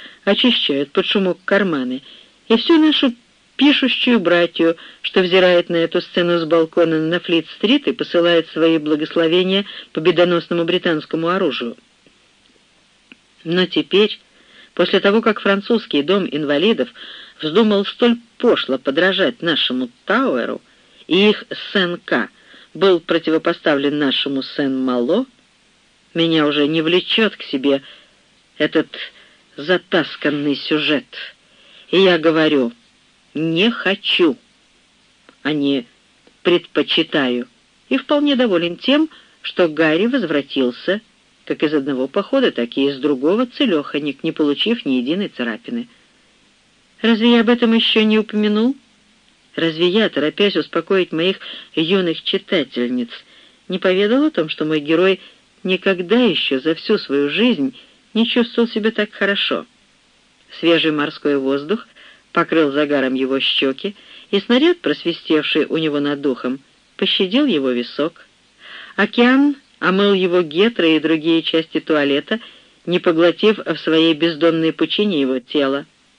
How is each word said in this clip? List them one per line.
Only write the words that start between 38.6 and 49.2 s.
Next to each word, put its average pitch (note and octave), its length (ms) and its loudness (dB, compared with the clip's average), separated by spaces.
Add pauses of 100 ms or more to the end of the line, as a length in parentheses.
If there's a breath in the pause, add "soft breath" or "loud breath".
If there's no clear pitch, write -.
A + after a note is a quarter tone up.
тем, D4+ 340 0 (320 soft breath)
что - 280 0
Гарри D#3+ 380 0
возвратился D#3+ 920 -2 (460)
как - 180 -4
из D3+ 100 0
одного C3+ 360 -2
похода, G3+ 420 0
так A#2+ 240 -6
и C#3 120 0
из C#3+ 120 -4
другого D3 460 0
целехонек, D3+ 760 -4
не D#3+ 120 -4
получив D#3 520 -2
ни C3+ 100 0
единой D#3 340 -2
царапины. A#2 580 -8 (1120 soft breath)
«Разве A3+ 300 4
я A#3+ 80 6
об A3+ 100 2
этом A#3+ 220 2
еще A3 320 2
не G#3+ 160 4
упомянул? G#3+ 560 0 (800)